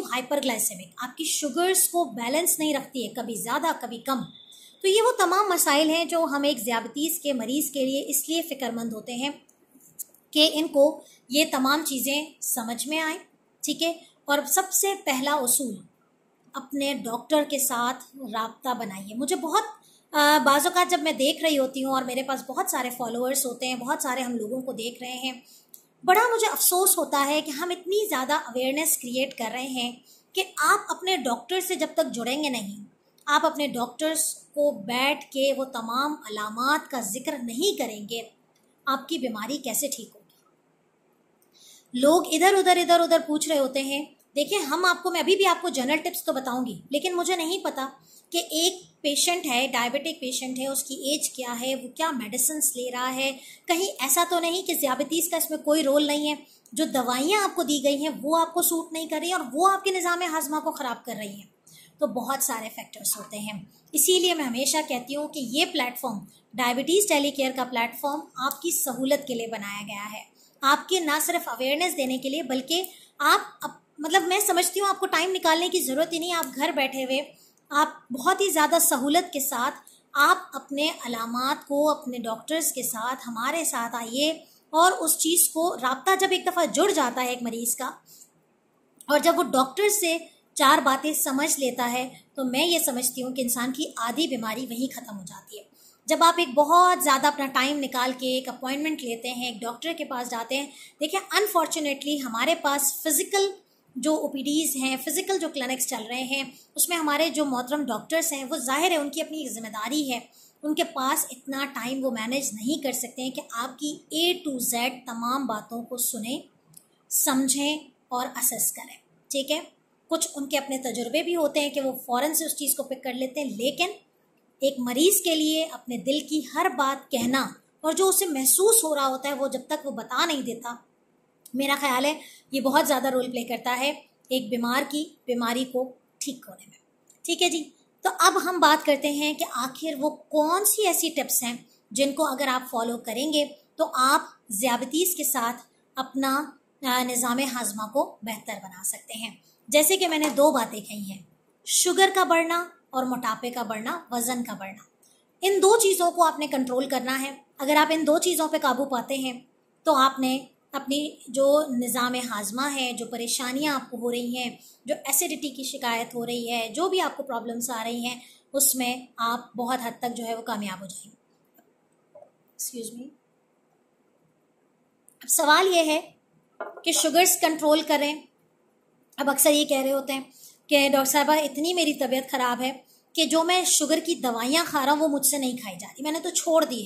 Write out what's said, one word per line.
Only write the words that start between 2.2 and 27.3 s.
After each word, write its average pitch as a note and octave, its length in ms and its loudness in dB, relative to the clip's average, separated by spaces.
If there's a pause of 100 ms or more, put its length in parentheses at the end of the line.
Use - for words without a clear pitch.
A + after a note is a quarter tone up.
नहीं D4+ 160 2
रखती C4 300 -4
है, - 80 -10
कभी A3 240 -8
ज़्यादा C4 360 -2
कभी A#3 260 -10
कम। B3 260 -4 (580)
तो F#4+ 40 2
ये G#4 140 6
वो B4 180 6
तमाम F#4+ 320 4
मसाइल D#4 380 4
हैं E4 180 0
जो E4 180 2
हम C#4 200 0
एक D4 140 2
ज़ियाबतीस A#3+ 600 -2
के C#4+ 160 -2
मरीज़ B3+ 360 -2
के C4+ 140 0
लिए C4+ 240 0
इसलिए D#4+ 340 -2
फ़िक्रमंद A#3 500 -6
होते G#3+ 200 -12
हैं C4 200 -4 (1000)
कि D4+ 140 8
इनको D4+ 380 4 (440)
ये D4 180 4
तमाम C#4+ 360 2
चीज़ें C#4 600 -2
समझ A#3+ 440 -4
में D#4 120 -2
आएँ, D#4+ 200 -4 (440)
ठीक D4 180 -2
है। E4 180 0 (280)
और C#4+ 200 2
सबसे F#4+ 460 2 (100)
पहला C#4+ 340 0
उसूल, B3 380 0 (800)
अपने C#4 400 -4
डॉक्टर A#3+ 500 0
के C#4+ 140 -2
साथ B3+ 480 -2 (220)
राब्ता A3+ 460 -4
बनाइए। G3+ 400 -10
मुझे D4 220 0
बहुत, E4 260 0 (500)
अ, D4 260 6
बाज़ C#4 280 6
औक़ात F4+ 220 4
जब E4+ 140 2
मैं D#4 140 0
देख D4+ 260 2
रही D#4+ 120 4
होती C4+ 260 0
हूँ C4+ 120 0
और C4 100 2
मेरे B3 200 -4
पास C4+ 240 -4
बहुत E4 240 -2
सारे B3+ 200 -2
followers B3 540 -2
होते A#3+ 200 -6
हैं, B3+ 140 -2
बहुत C#4+ 240 -2
सारे B3+ 180 -2
हम B3 120 -4
लोगों A3+ 280 -4
को B3+ 140 -6
देख A3+ 260 -8
रहे B3 160 -8
हैं, B3+ 240 -6 (600)
बड़ा G4+ 260 6
मुझे A4+ 180 2
अफसोस F#4 500 4
होता D4 240 0
है D4 200 2